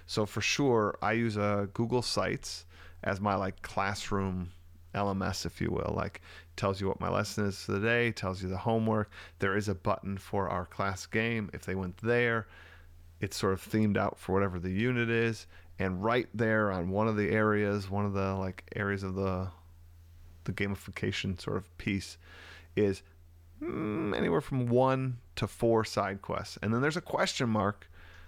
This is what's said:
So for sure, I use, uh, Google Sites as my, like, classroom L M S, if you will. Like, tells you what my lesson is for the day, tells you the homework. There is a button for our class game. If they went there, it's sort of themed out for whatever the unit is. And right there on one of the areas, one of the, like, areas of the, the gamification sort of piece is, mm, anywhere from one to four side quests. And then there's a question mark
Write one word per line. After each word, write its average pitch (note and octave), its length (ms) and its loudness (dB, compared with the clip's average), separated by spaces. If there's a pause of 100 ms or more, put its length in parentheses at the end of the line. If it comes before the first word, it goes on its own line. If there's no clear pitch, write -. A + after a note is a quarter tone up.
So G#2+ 200 0
for G#2 160 -4
sure, A#2 600 4
I G#2 120 2
use, A2+ 240 2
uh, G2+ 360 2
Google A#2+ 280 2
Sites - 640 -2 (380)
as G2 160 0
my, G2+ 160 2
like, F#2+ 260 -2
classroom F#2+ 880 -2 (420)
L G2+ 160 2
M F#2+ 120 0
S, F#2 240 -2
if E2+ 160 -6
you E2+ 100 0
will. - 240 -2
Like, - 260 -4 (360)
tells G2 240 0
you F#2+ 60 0
what - 120 -2
my F2+ 100 -2
lesson G#2 360 0
is G2 180 -4
for - 80 -4
the G2 80 2
day, A#2 320 2
tells F#2+ 320 -4
you F#2 60 -4
the F#2 80 -4
homework. A2 520 2 (300)
There G2 160 2
is G#2 140 0
a F#2+ 60 0
button G2 420 -2
for G2 320 -2
our F2+ 160 -2
class G2 400 -4
game. A2+ 480 0
If - 120 -12
they F#2+ 100 -2
went F#2 220 -4
there, A#2 500 2 (760)
it's - 160 -4
sort F#2+ 160 2
of F#2 80 -2
themed G#2+ 360 2
out G2 220 0
for - 140 -2
whatever F#2+ 260 2
the F#2 120 -2
unit A#2 380 2
is. A#2 380 0 (320)
And F#2+ 240 0
right A#2 300 2
there A2 380 4
on F2+ 180 0
one G#2 180 2
of A2 80 2
the G#2 160 2
areas, G#2 580 4
one G2+ 160 0
of G2+ 80 0
the, F#2+ 220 0
like, F#2+ 400 -6
areas G2+ 280 -2
of F#2 120 -4
the, F#2 320 0 (960)
the - 80 -2
gamification G2+ 880 -2
sort G2+ 180 -4
of - 200 -10
piece - 400 -2 (580)
is, G2+ 260 4 (640)
mm, G#3+ 520 -2
anywhere F3 260 2
from B2+ 260 -2
one C3 500 2 (200)
to A2 100 0
four A2+ 380 2
side G2 360 -2
quests. - 400 -6
And G#2+ 120 0
then A#2+ 80 2
there's D3+ 160 0
a E3+ 40 -4
question D3 480 0
mark G#2 400 0 (380)